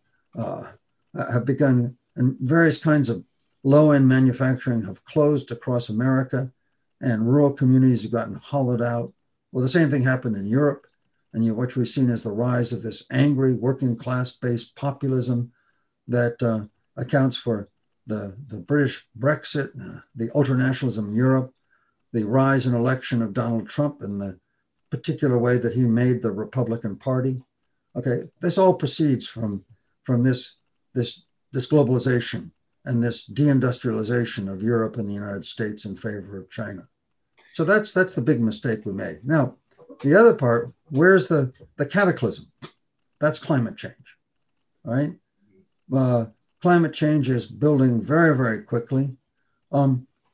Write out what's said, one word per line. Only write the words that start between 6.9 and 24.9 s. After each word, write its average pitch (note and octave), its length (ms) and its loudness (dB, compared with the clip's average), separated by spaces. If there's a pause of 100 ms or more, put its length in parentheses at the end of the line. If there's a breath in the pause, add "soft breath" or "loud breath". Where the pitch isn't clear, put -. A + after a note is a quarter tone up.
and A2+ 320 0
rural C#3+ 280 4
communities C3 420 4
have A2+ 160 -6
gotten A2 160 -6
hollowed B2 480 -2
out. A#2 260 -4 (420)
Well, B2+ 140 -2
the C3 140 0
same D#3+ 120 4
thing C3 140 0
happened B2+ 320 -2
in G2 100 -8 (140)
Europe. C#3+ 260 0 (460)
And A2+ 120 -2
you, A2 100 0
what B2 200 -4
we've A#2+ 220 -2
seen B2+ 140 2
is A2+ 120 -2
the A2 100 -6 (160)
rise B2 240 0
of G#2 100 -8
this A2 180 -10 (100)
angry C3+ 440 2
working B2 420 0
class-based B2 800 -4
populism C3 640 -2 (800)
that, A#2+ 260 0
uh, A2+ 180 0 (360)
accounts C3 480 0
for A#2 120 -2 (500)
the, G2+ 300 -8 (160)
the G#2+ 80 -10 (100)
British C#3+ 360 0 (120)
Brexit, C#3+ 500 -2 (120)
uh, F#2 200 -16 (200)
the A2+ 80 -4 (100)
ultranationalism B2+ 720 0
in G#2 60 -6 (120)
Europe, C3 220 2 (640)
the A2 120 -2
rise C3 420 2
and B2 100 0
election B2 460 -2
of G#2 100 -4
Donald A2+ 420 -4
Trump D3 280 -4
and G2+ 180 -8
the F#2+ 180 -10 (520)